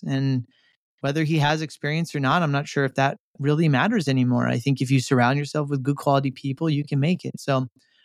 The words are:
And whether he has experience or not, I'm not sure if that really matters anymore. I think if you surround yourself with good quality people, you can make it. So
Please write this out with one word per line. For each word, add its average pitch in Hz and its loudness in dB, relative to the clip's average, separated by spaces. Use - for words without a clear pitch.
And 135 0
whether 143 0
he 156 0
has 151 2
experience 156 -4
or 147 -2
not, 139 2
I'm 151 0
not 139 -2
sure 143 0
if 131 -6
that 135 2
really 151 2
matters 156 2
anymore. 123 2
I 123 0
think 131 -2
if 127 -2
you 135 4
surround 123 2
yourself 143 -4
with 139 -4
good 143 -2
quality 139 0
people, 139 -4
you 143 -2
can 147 -2
make 151 0
it. - -10
So 131 -2